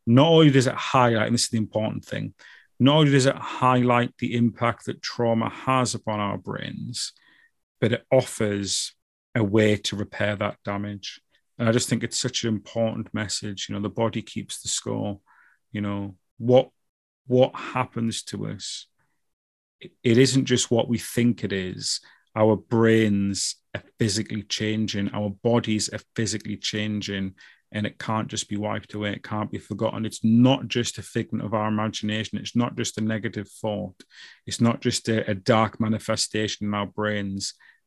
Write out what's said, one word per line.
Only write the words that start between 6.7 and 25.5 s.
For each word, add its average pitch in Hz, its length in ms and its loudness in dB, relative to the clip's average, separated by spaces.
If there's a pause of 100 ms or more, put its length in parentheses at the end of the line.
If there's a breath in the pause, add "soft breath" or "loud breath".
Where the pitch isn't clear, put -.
but 113 120 2
it - 180 -4
offers 104 840 0 (400)
a 113 100 2
way 107 320 4
to - 200 -6
repair 104 400 -4
that 104 280 -4
damage. 101 560 -8 (380)
And 120 100 0
I 113 40 4
just 123 160 2
think 117 140 0
it's - 160 -6
such - 240 -4
an 120 60 -2
important 110 640 -4
message, 107 560 -6
you 104 60 -8
know, 101 80 -6
the 101 80 -4
body 110 320 -2
keeps - 400 -12
the - 60 -10
score, 104 520 -6 (520 soft breath)
you 107 80 -6
know, 101 360 -6 (220)
what, 123 320 4 (560)
what 123 280 4
happens 117 680 -4
to 104 220 -8
us, - 400 -10 (960)
it, - 120 -20 (100)
it 117 160 6
isn't 127 280 6
just 123 240 0
what 113 180 0
we 117 100 0
think 120 460 0
it 98 80 -6
is. 95 480 -6 (340 soft breath)
Our 110 220 6
brains 107 1000 2 (180)
are - 80 -10 (160)
physically 107 460 -2
changing, 107 680 -2
our 104 180 -4
bodies 107 640 0